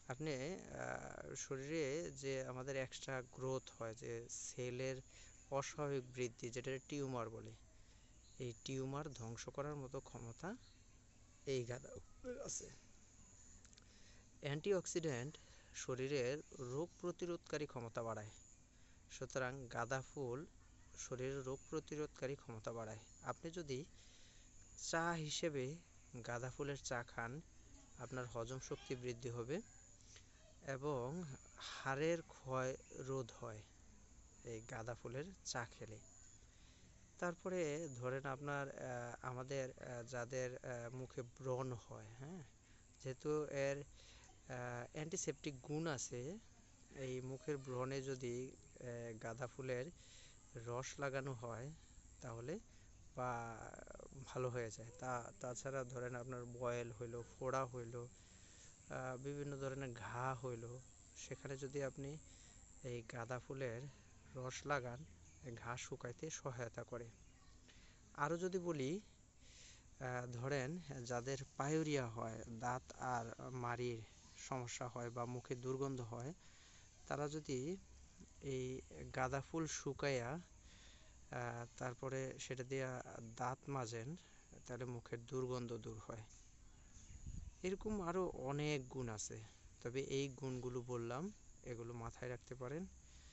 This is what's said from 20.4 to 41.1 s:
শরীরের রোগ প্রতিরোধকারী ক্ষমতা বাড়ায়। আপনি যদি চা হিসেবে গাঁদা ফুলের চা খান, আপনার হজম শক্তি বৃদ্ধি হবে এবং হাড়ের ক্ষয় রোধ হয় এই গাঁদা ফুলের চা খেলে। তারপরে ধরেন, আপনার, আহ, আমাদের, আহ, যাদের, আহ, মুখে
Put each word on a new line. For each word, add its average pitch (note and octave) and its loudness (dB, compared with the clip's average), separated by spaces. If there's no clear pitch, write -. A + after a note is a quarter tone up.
শরীরের C3+ 0
রোগ C3+ 0
প্রতিরোধকারী D3 0
ক্ষমতা A#2 -4
বাড়ায়। A2 -2
আপনি E3 -2
যদি D3+ -2
চা E3+ 8
হিসেবে D3+ 4
গাঁদা A#2+ 2
ফুলের C#3 2
চা A#2+ 2
খান, B2 -2
আপনার B2+ 0
হজম A#2+ 0
শক্তি - 0
বৃদ্ধি A#2+ 0
হবে A#2+ 2
এবং C#3 2
হাড়ের D#3+ 4
ক্ষয় C3 2
রোধ C3 0
হয় A2 -4
এই A2+ -2
গাঁদা A2+ 0
ফুলের B2+ -2
চা A#2+ 2
খেলে। G#2+ -8
তারপরে E3+ 4
ধরেন, B2+ 2
আপনার, C#3 2
আহ, A#2+ -2
আমাদের, C3 2
আহ, A#2+ -4
যাদের, B2+ 2
আহ, A#2+ -2
মুখে C3 -2